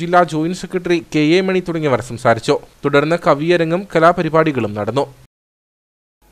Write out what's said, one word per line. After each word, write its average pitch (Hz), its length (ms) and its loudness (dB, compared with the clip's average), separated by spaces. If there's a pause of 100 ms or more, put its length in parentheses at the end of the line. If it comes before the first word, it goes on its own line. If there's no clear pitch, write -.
ജില്ലാ 175 200 2 (100)
ജോയിന്റ് 165 320 -4
സെക്രട്ടറി 175 340 -2 (160)
കെ 151 80 2 (140)
എ 190 100 2
മണി 185 220 0
തുടങ്ങിയവർ 151 420 0
സംസാരിച്ചു. 117 460 0 (280)
തുടർന്ന് 143 340 2 (100)
കവിയരങ്ങും 165 560 0 (100)
കലാപരിപാടികളും 160 840 2
നടന്നു. 113 260 -2 (1300)